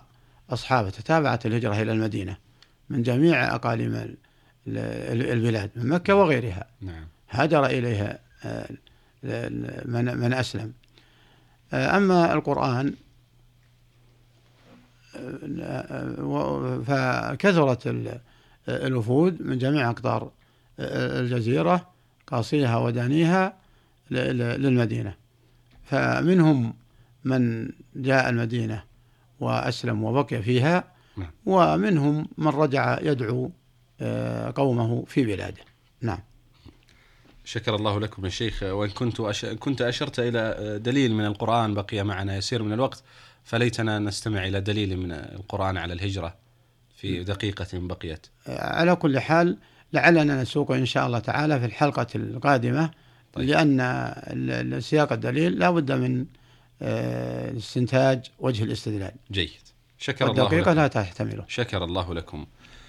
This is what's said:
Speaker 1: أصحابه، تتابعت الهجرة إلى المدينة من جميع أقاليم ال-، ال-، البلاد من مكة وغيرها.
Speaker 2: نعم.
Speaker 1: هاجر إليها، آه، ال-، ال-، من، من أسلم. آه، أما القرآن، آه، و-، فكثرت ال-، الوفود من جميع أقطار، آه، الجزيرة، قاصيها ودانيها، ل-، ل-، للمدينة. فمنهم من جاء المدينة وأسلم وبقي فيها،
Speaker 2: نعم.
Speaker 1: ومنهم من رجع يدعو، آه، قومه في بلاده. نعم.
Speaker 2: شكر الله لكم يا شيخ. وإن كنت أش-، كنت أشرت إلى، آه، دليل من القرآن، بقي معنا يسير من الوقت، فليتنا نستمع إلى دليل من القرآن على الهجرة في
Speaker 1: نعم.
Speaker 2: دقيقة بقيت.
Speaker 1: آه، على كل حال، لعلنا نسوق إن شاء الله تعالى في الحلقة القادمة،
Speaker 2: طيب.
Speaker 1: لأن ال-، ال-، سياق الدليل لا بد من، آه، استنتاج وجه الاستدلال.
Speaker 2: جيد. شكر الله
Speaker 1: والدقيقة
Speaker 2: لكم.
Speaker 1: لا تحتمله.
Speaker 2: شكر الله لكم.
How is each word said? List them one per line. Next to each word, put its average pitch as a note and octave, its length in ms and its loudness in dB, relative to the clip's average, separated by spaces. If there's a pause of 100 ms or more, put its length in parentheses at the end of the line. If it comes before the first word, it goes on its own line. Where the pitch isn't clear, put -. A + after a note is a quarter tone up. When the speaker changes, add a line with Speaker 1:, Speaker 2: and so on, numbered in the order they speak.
(500)
Speaker 1:
أصحابه، A#2 400 0
تتابعت C3+ 560 0
الهجرة A2 360 0
إلى A2 100 0
المدينة G#2 440 -2 (540)
من C3 120 0
جميع B2 520 4
أقاليم A#2 400 -2
ال-، A2 220 -8 (500)
ال-، A#2 680 -4
البلاد A2 440 0
من A#2 120 -4
مكة F3 260 2
وغيرها. A#2+ 520 2 (140)
Speaker 2:
نعم. E2 240 -12 (260)
Speaker 1:
هاجر C#3 360 4
إليها، A#2+ 520 -2 (260)
آه، A2+ 260 -10
ال-، A#2 80 -14 (460)
ال-، A#2+ 640 -6
من، A#2+ 280 -2
من A#2+ 160 2
أسلم. A#2+ 380 -4 (1000)
آه، C3+ 240 2
أما F#3 360 4
القرآن، C#3 640 0 (2750)
آه، C3 640 -8
و-، C#3 600 -2
فكثرت C3 1040 2
ال-، A#2 340 -6 (480)
الوفود C3 760 0
من C3 160 -2
جميع C3 320 2
أقطار، A#2 400 -2 (480)
آه، C3 420 -2
الجزيرة، B2+ 680 0 (380)
قاصيها B2 520 2
ودانيها، D3+ 800 2 (540)
ل-، C3 40 -4
ل-، B2+ 480 -2
للمدينة. A#2 520 2 (720)
فمنهم C3+ 880 4 (500)
من A#2+ 460 0 (260)
جاء C3 320 2
المدينة A2+ 540 -2 (580)
وأسلم A#2+ 640 -2
وبقي A#2+ 380 0
فيها، B2 420 2 (320)
Speaker 2:
نعم. F2+ 140 -10 (160)
Speaker 1:
ومنهم D#3+ 840 4 (100)
من D#3 100 2
رجع C3+ 540 2
يدعو، B2+ 480 -2 (500)
آه، A#2 560 -4
قومه A#2+ 500 0
في C3+ 180 2
بلاده. F#2+ 380 -6 (380)
نعم. A2 180 -4 (1300)
Speaker 2:
شكر A2 300 -4
الله G#2 260 0
لكم G#2 240 -6
يا F#2 60 -4
شيخ. A2 320 -4
وإن G2+ 280 -2
كنت A#2 300 -4
أش-، G#2+ 260 -4
كنت A#2+ 360 -4
أشرت B2 380 -4
إلى، A#2 180 0
آه، G#2+ 380 -4
دليل A#2+ 380 2
من G#2+ 120 2
القرآن، A2 480 0
بقي G2+ 300 -2
معنا G2 320 -4
يسير A2+ 260 -2
من G#2+ 100 -2
الوقت، B2+ 300 -2 (420)
فليتنا A#2 540 0
نستمع G#2 480 -2
إلى G2 140 -2
دليل G2+ 360 -2
من F2+ 160 -4
القرآن F#2+ 640 -4
على E2+ 160 -4
الهجرة F2+ 420 -4 (600)
في F#2+ 180 -6
Speaker 1:
نعم. F2 100 -6
Speaker 2:
دقيقة F#2+ 480 -4
بقيت. F2 540 -8 (200)
Speaker 1:
آه، - 280 -6
على F3 220 4
كل C#3+ 220 2
حال، E3+ 400 2 (340)
لعلنا D3 500 6
نسوق C#3 280 0
إن B2+ 160 2
شاء C3 200 2
الله A#2+ 120 0
تعالى C3+ 420 0
في A#2+ 60 0
الحلقة B2 480 0
القادمة، B2 760 0 (420)
Speaker 2:
طيب. C3 160 -2
Speaker 1:
لأن D3 320 6
ال-، B2+ 920 -4
ال-، C3 80 -4
سياق D3 300 2
الدليل C3 460 0
لا F3+ 120 4
بد D3 220 0
من، B2+ 340 0 (560)
آه، A#2+ 760 -4
استنتاج B2+ 800 2
وجه A2+ 260 0
الاستدلال. G#2+ 480 -6 (180)
Speaker 2:
جيد. F#2+ 200 -2 (480)
شكر - 320 0
الله B2+ 120 2
Speaker 1:
والدقيقة D#3+ 280 4
Speaker 2:
لكم. D#3 100 4
Speaker 1:
لا C#3+ 80 4
تحتمله. G#2+ 600 -4
Speaker 2:
شكر G#2 360 -4
الله F2 300 -2
لكم. D#2 320 -8 (420)